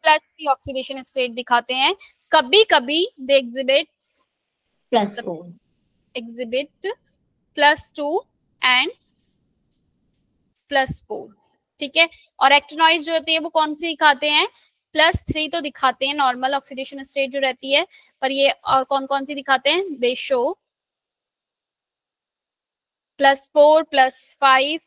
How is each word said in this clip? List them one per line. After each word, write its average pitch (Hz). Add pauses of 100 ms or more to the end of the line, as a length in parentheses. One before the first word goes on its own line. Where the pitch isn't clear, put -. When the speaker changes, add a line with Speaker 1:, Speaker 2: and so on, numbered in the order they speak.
Speaker 1:
प्लस 311
थ्री -
ऑक्सीडेशन 262
स्टेट 254
दिखाते 240
हैं। 285 (360)
कभी-कभी 320 (140)
they 269
exhibit 262 (1040)
Speaker 2:
प्लस 208
फ़ोर। 175 (600)
Speaker 1:
exhibit 247 (600)
प्लस 294
टू 311 (400)
and 254 (1800)
plus 269
four, 214 (440)
ठीक 285
है। 330 (320)
और 269
actinide 311
जो 320
होती 320
है 320
वो 320
कौन 311
सी 302
दिखाते 294
हैं? 330 (440)
प्लस 330
थ्री 311
तो 339
दिखाते 269
हैं, 277
normal 262
oxidation 269
state 269
जो 277
रहती 269
है, 302 (340)
पर 262
ये 269
और 262
कौन 269
कौन 269
सी 285
दिखाते 269
हैं? 359
They 247
show 262 (2750)
Plus 277
four, 302
plus 262
five, 277